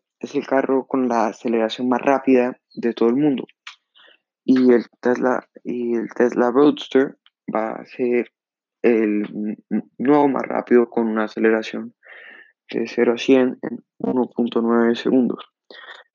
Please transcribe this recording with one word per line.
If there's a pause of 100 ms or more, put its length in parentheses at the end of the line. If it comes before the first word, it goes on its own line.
(200)
es
el
carro
con
la
aceleración
más
rápida (160)
de
todo
el
mundo. (960)
Y
el (160)
Tesla, (160)
y
el
Tesla
Roadster (360)
va
a
ser (480)
el
n-, (120)
n-, (140)
nuevo
más
rápido
con
una
aceleración (720)
de
cero
a
cien
en (140)
uno
punto
nueve
segundos. (680)